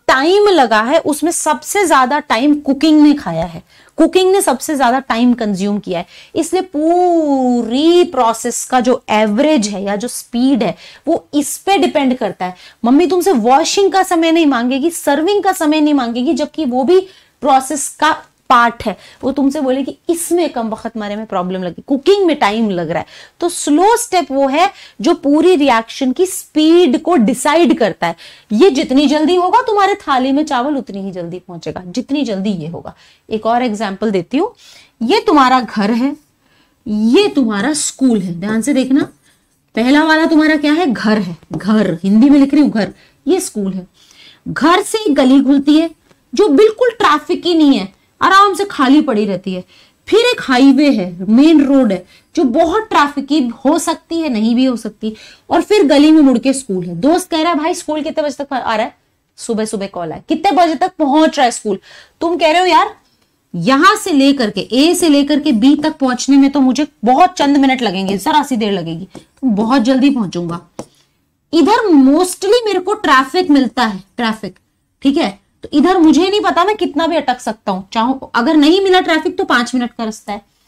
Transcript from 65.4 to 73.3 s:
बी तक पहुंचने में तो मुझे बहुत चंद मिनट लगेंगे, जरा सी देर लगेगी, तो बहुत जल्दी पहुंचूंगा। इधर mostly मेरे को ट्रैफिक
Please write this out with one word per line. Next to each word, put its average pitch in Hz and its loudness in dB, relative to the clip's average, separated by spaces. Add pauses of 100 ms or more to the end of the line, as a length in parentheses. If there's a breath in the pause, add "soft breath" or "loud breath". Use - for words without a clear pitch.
बी 262 4
तक 311 -2
पहुंचने 262 0
में 269 4
तो 285 0
मुझे 262 2 (180)
बहुत 277 4
चंद 285 0
मिनट 269 0
लगेंगे, 190 -4
जरा 294 -2
सी 254 -4
देर 208 -2
लगेगी, 165 -8
तो - -8
बहुत 226 0
जल्दी 262 2
पहुंचूंगा। 175 -4 (920 soft breath)
इधर 415 2
mostly 370 2
मेरे 381 -2
को 370 -4
ट्रैफिक 285 0